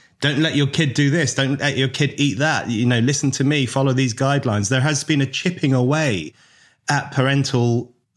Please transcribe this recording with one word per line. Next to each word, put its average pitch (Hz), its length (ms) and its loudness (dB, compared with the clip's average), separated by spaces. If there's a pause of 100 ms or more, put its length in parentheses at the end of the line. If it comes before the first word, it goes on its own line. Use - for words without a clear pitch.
(200)
Don't 143 200 0
let 156 160 0
your 143 100 2
kid 139 300 -2
do 143 160 2
this. 160 240 0
Don't 135 240 0
let 143 180 -2
your 135 120 0
kid 143 280 -2
eat 135 220 0
that. 135 320 0
You 120 160 0
know, 120 140 2
listen 139 280 0
to 131 140 -2
me, 139 240 2
follow 135 260 0
these 123 220 0
guidelines. 127 540 0
There 131 120 2
has 147 220 0
been 143 180 0
a 135 60 0
chipping 160 440 -2
away 127 640 0 (540)
at 143 240 -2
parental, 131 800 0 (260)